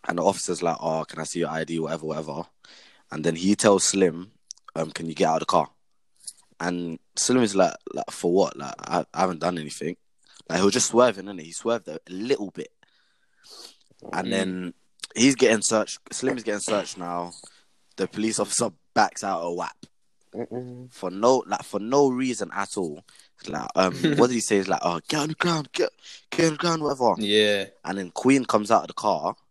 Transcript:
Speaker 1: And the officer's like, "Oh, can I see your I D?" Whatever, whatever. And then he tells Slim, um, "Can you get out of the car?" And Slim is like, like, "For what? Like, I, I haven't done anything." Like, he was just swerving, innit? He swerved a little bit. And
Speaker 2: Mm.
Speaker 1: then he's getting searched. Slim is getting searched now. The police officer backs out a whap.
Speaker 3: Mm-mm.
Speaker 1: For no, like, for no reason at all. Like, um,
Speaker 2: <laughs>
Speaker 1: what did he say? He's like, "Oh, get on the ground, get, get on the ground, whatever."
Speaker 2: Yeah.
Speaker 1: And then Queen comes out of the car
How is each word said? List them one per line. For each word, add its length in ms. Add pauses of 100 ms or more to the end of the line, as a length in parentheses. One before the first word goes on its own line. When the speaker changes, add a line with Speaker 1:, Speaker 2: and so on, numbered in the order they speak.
Speaker 1:
And 100
the 60
officer's 400
like, 160
"Oh, 260
can 140
I 40
see 160
your 100
I 140
D?" 160
Whatever, 280
whatever. 360 (680)
And 120
then 120
he 200
tells 300
Slim, 460 (440)
um, 160
"Can 160
you 80
get 140
out 60
of 60
the 40
car?" 240 (880)
And 400 (160)
Slim 280
is 120
like, 180 (200)
like, 180
"For 200
what? 260
Like, 220
I, 340
I 80
haven't 180
done 180
anything." 380 (540)
Like, 100
he 60
was 80
just 160
swerving, 360
innit? 180
He 80
swerved 360
a 120 (100)
little 420
bit. 200 (1400)
And 140
Speaker 2:
Mm. 40
Speaker 1:
then 420 (420)
he's 200
getting 260
searched. 380 (120)
Slim 260
is 60
getting 180
searched 360
now. 360 (640)
The 100
police 320
officer 320 (220)
backs 300
out 180
a 120
whap. 320 (480)
Speaker 3:
Mm-mm. 600
Speaker 1:
For 180
no, 360
like, 160
for 160
no 300
reason 440
at 240
all. 260 (440)
Like, 280
um, 180
Speaker 2:
<laughs> 240
Speaker 1:
what 100
did 60
he 80
say? 160
He's 100
like, 160
"Oh, 240
get 120
on 100
the 60
ground, 360
get, 180 (420)
get 160
on 60
the 40
ground, 260
whatever." 340
Speaker 2:
Yeah. 480 (180)
Speaker 1:
And 140
then 140
Queen 340
comes 260
out 120
of 40
the 60
car 420 (160)